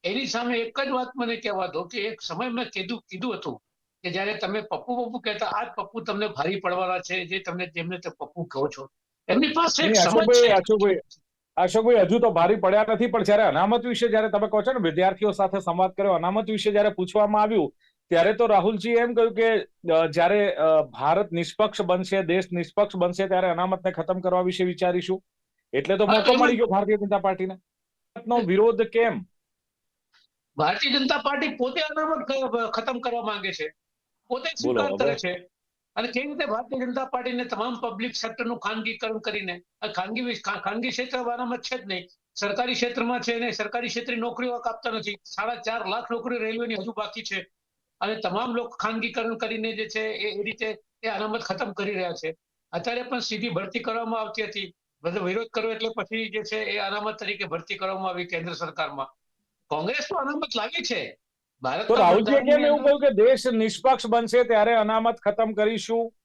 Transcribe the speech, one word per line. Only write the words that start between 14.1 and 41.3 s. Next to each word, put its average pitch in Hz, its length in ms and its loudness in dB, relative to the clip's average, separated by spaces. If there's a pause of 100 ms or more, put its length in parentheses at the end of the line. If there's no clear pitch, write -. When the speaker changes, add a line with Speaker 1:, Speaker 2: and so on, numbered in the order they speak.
Speaker 2:
તમે 208 180 2
કહો 208 140 2
છો 254 120 0
ને, 190 160 0
વિદ્યાર્થીઓ 185 420 2
સાથે 190 280 0
સંવાદ 185 320 0
કર્યો, 196 200 2
અનામત 180 380 0
વિશે 214 220 0
જ્યારે 208 180 4
પૂછવામાં 208 520 2
આવ્યું, 214 320 2 (360)
ત્યારે 170 240 4
તો 233 120 4
રાહુલજીએ 214 500 2
એમ 240 180 4
કહ્યું 226 200 4
કે, 226 280 4 (300)
અ, 165 140 6
જ્યારે, 175 500 4
અ, 156 260 6
ભારત 151 500 0
નિષ્પક્ષ 185 500 -2
બનશે, 180 420 0
દેશ 180 280 0
નિષ્પક્ષ 180 440 -2
બનશે, 180 320 0
ત્યારે 185 220 2
અનામતને 185 420 0
ખતમ 185 280 -4
કરવા 180 220 2
વિશે 180 220 0
વિચારીશું. 180 600 -2 (500)
એટલે 160 240 0
તો 208 80 4
Speaker 1:
હા, 202 80 4
Speaker 2:
મોકો 220 200 6
Speaker 1:
એમાં 247 140 6
Speaker 2:
મળી 240 100 4
ગયો 233 100 2
ભારતીય 202 300 2
જનતા 202 220 0
પાર્ટીને. 190 340 -2
અનામતનો - 840 -8
વિરોધ 208 440 4
કેમ? 226 440 0 (1300)
Speaker 1:
ભારતીય 214 420 0
જનતા 269 180 2
પાર્ટી 285 300 -2
પોતે 262 340 -2
અનામત 311 460 -4
ખ-, 233 440 -2
ખતમ 233 280 -4
કરવા 233 220 -4
માંગે 202 320 -6
છે, 151 200 -8 (540)
પોતે 262 220 -4 (140)
Speaker 2:
બોલો, 240 180 0
Speaker 1:
સ્વીકાર 202 160 -2
કરે - 120 2
Speaker 2:
હવે. - 100 -2
Speaker 1:
છે. 180 300 -8 (460)
અને 233 120 -4
કેવી 247 200 -4
રીતે 294 180 -4
ભારતીય 247 400 -4
જનતા 254 200 -4
પાર્ટીને 247 400 -4
તમામ 240 300 -4
પબ્લિક 226 400 -6
સેક્ટરનું 233 440 -6
ખાનગીકરણ 220 580 -6
કરીને, 190 440 -6 (200)
આ 214 60 -6
ખાનગી 208 340 -6
વિ-, 240 120 -4
ખા-, 202 260 -6
ખાનગી 226 300 -4
ક્ષેત્ર 254 280 -6
અનામત 240 440 -4